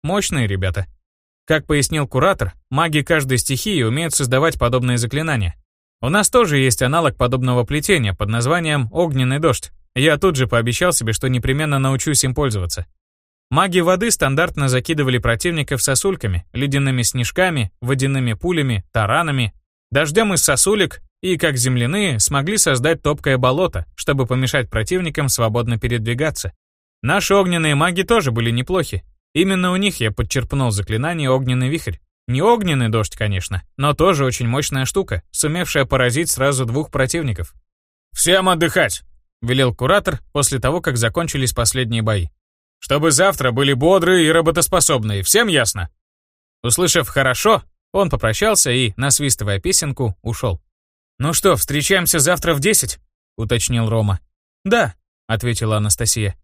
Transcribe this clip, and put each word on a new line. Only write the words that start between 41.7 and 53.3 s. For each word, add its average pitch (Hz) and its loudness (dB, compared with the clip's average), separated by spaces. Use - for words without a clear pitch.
бои. 104 0
"Чтобы 147 0
завтра 139 2
были 139 0
бодрые 170 4
и 156 2
работоспособные, 156 0
всем 226 2
ясно?" 113 -2
Услышав 160 0
"хорошо", 139 2
он 190 0
попрощался 127 0
и, 120 0
насвистывая 123 0
песенку, 135 -2
ушел. 110 -4
"Ну 147 -2
что, 175 2
встречаемся 151 0
завтра 170 2
в 143 0
десять?" 175 0